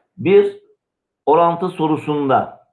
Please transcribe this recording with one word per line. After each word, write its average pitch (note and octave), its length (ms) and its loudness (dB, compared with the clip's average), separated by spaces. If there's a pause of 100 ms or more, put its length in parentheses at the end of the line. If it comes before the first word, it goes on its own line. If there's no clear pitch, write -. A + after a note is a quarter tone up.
(180)
bir G4+ 460 2 (640)
orantı E3+ 440 0
sorusunda D3 1040 -4